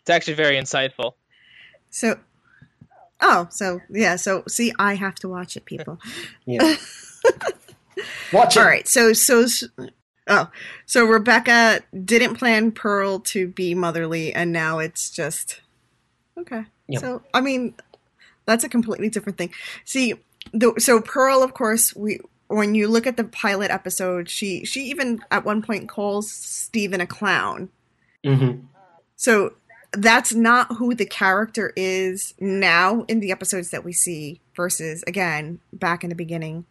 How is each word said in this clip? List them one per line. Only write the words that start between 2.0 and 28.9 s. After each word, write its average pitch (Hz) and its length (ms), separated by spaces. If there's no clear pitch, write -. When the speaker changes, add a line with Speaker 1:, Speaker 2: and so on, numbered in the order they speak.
Speaker 2:
oh, 208 300
so, 180 300
yeah, 196 260
so, 185 320
see, 233 300
I 202 160
have 196 220
to - 120
watch 180 280
it, - 80
people. 160 340
Speaker 3:
<laughs> - 240
Yeah. 302 340
Speaker 2:
<laughs> - 40
Speaker 3:
Watch 202 240
it. 220 40
Speaker 2:
All 214 60
right, 156 220
so, 226 240
so, 233 300
s-, 240 220
oh, 180 200
so 240 180
Rebecca 226 760
didn't 233 320
plan 226 360
Pearl 196 480
to 185 280
be 180 260
motherly, 165 580
and 170 200
now 160 260
it's 160 320
just, - 500
okay. 247 260
Speaker 3:
Yep. 139 120
Speaker 2:
So, 254 220
I 247 60
mean, 254 340
that's 226 180
a - 40
completely 220 420
different 202 260
thing. 175 160
See, 254 300
the, 226 260
so 226 220
Pearl, 262 420
of 262 120
course, 226 400
we, 208 260
when 208 260
you 214 140
look 226 180
at 247 100
the 233 80
pilot 202 460
episode, 180 600
she, 190 340
she 262 200
even 254 360
at 208 140
one 214 180
point 214 260
calls 208 420
Steven - 720
a 175 60
clown. 175 640
Speaker 3:
Mm-hmm. 135 400